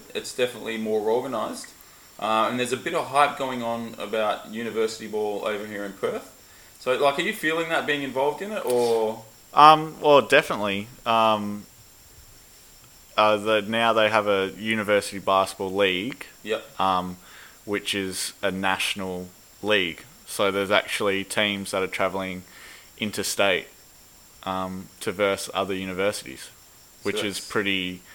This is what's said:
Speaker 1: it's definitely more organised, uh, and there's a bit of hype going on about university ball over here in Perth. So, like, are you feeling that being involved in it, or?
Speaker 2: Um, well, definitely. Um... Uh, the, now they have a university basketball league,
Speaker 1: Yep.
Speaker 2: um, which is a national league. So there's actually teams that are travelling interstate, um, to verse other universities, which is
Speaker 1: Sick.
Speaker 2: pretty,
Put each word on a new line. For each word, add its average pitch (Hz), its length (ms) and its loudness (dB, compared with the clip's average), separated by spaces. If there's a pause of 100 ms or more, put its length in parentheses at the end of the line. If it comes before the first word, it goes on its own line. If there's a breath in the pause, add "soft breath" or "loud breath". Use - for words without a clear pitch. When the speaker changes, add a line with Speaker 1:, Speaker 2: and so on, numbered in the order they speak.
(160)
Speaker 1:
it's - 180 -8
definitely 113 440 -4
more 110 340 0
organised, 123 560 -4 (520 loud breath)
uh, 110 300 2
and 123 100 -2
there's 123 140 -2
a 123 40 0
bit 170 180 -6
of 143 120 -2
hype 143 300 4
going 127 240 -4
on 117 380 -4
about 107 520 -2
university 110 560 -4
ball 104 380 -4
over 104 200 -4
here 104 200 -8
in 98 80 -8
Perth. 160 380 -6 (480 loud breath)
So, 127 180 0
like, 139 220 2
are - 40 -2
you 208 100 -2
feeling 160 360 -2
that 139 160 -2
being 143 160 -2
involved 135 400 -2
in 202 100 -8
it, 202 140 -6
or? 117 580 0 (300)
Speaker 2:
Um, 156 480 8
well, 147 200 8
definitely. 107 680 2 (180)
Um... 107 600 2 (1500)
Uh, 107 220 4
the, 107 240 2
now 113 320 2
they 107 160 4
have 107 180 4
a 95 300 2
university 104 600 0
basketball 95 560 2
league, 98 500 0 (160)
Speaker 1:
Yep. - 400 -6
Speaker 2:
um, 92 360 0 (480 loud breath)
which 104 280 -4
is 95 480 -6
a 101 80 0
national 95 800 -2 (320)
league. 98 420 0 (220)
So 101 240 0
there's 98 220 -2
actually 98 520 0
teams 101 480 -2
that 95 120 0
are 92 40 -2
travelling 95 560 -4 (540 loud breath)
interstate, 101 720 0 (760)
um, 95 440 -6 (140)
to 107 100 -4
verse 98 420 0
other 95 220 -2
universities, 92 760 -4 (540)
which 104 200 -4
is 98 140 -4
Speaker 1:
Sick. - 120 -12
Speaker 2:
pretty, 92 520 -2 (140 loud breath)